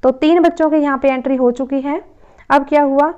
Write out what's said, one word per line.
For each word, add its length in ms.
तो 80
तीन 320
बच्चों 280
के 60
यहाँ 220
पे 100
एंट्री 280
हो 140
चुकी 300
है। 200
अब 180
क्या 140
हुआ 360